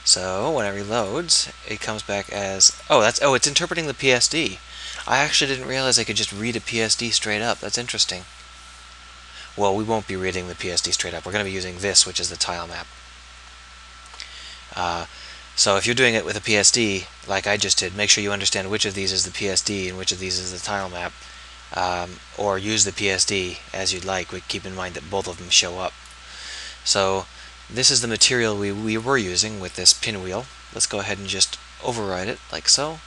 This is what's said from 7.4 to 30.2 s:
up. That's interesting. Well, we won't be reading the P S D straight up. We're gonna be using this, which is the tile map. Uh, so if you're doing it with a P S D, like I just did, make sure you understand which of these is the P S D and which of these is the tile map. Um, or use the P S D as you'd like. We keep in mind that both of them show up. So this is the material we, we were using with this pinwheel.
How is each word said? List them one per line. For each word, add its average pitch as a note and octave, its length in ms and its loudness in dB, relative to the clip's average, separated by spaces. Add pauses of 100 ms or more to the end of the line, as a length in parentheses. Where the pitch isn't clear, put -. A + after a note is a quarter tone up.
up. A2+ 180 0
That's - 180 -4
interesting. G#2+ 460 -2 (1300)
Well, G2+ 180 4
we G#2+ 80 0
won't G#2+ 240 0
be G2 80 -6
reading F#2 320 -2
the F2 80 -10
P F#2 140 -6
S E2+ 120 0
D F2+ 100 -2
straight F2 220 -2
up. E2 120 -8
We're F2+ 60 -6
gonna G#2 120 0
be G2 80 -4
using F2+ 280 -6
this, F#2+ 260 4
which F#2 140 -4
is F2 100 -2
the F2 60 -8
tile E2+ 320 -4
map. F2 200 -10 (1900)
Uh, E2+ 300 -2 (500)
so G2+ 220 6
if F#2+ 80 2
you're A#2+ 100 2
doing B2 180 6
it G#2 120 2
with G2+ 120 -2
a G#2 40 -4
P A2 140 4
S G2+ 160 8
D, G2+ 340 2 (220)
like G2 200 0
I G#2 100 4
just G2 220 2
did, F#2 160 -4
make G#2 140 0
sure G#2+ 140 6
you G2+ 80 0
understand G2 380 -2
which G#2 160 0
of G2+ 80 -2
these G2 180 -2
is F#2 120 0
the F#2 80 -4
P G2+ 160 -4
S F#2 140 0
D G2 260 -2
and F#2 100 -6
which F#2+ 140 -2
of F2+ 80 -4
these F#2 200 -4
is F#2 120 -8
the F2+ 140 -10
tile G2 240 -2
map. F2 240 -8 (600)
Um, F2+ 440 -2 (200)
or G2+ 200 0
use G#2 260 0
the G2 80 0
P G2+ 180 -2
S F#2+ 140 2
D F#2 360 -2 (140)
as F#2 200 -2
you'd F2+ 120 -6
like. F#2 260 -4
We F#2 100 -8
keep G2 240 -8
in F#2+ 100 -8
mind F#2 200 -8
that D2+ 140 -12
both G2 180 -2
of F2 100 -8
them F2 120 -12
show F2+ 300 2
up. F2+ 140 -4 (880)
So F#2+ 420 4 (440)
this B2 200 4
is B2 120 4
the A#2+ 60 -2
material A2+ 500 4
we, G2+ 140 0
we A2 260 0
were B2+ 200 2
using G2+ 420 0
with F2+ 180 -8
this F#2 160 6
pinwheel. G2+ 520 -2 (280)